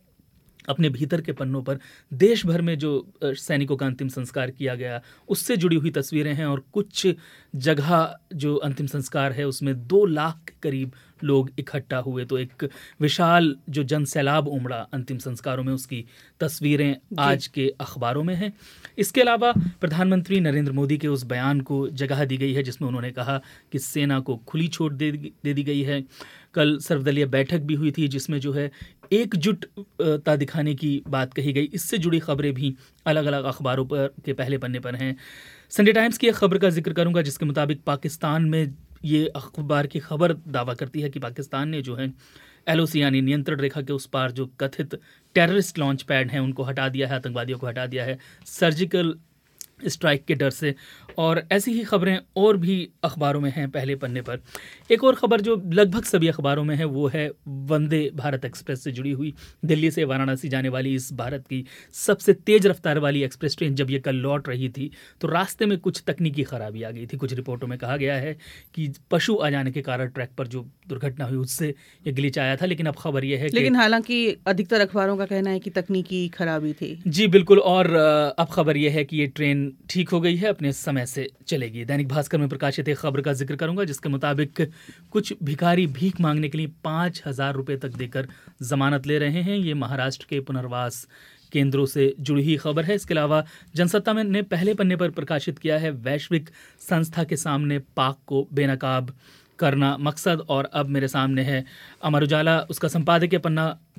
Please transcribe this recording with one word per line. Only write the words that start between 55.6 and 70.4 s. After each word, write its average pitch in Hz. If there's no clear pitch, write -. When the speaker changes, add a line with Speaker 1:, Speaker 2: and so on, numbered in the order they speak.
Speaker 1:
लगभग 196
सभी 165
अखबारों 147
में 151
है, 160
वो 143
है 151
वंदे 147
भारत 135
एक्सप्रेस 127
से 143
जुड़ी 131
हुई। 139
दिल्ली 156
से 160
वाराणसी 135
जाने 131
वाली 131
इस 131
भारत 131
की 131
सबसे -
तेज 208
रफ्तार 160
वाली 139
एक्सप्रेस 135
ट्रेन 147
जब 135
ये 135
कल 131
लौट 139
रही 127
थी, 143
तो 165
रास्ते 185
में 202
कुछ -
तकनीकी 151
खराबी 110
आ 113
गई 113
थी। 139
कुछ 131
रिपोर्टों 123
में 123
कहा 127
गया 139
है 151
कि 151
पशु 175
आ 151
जाने 139
के 135
कारण 127
ट्रैक 127
पर 131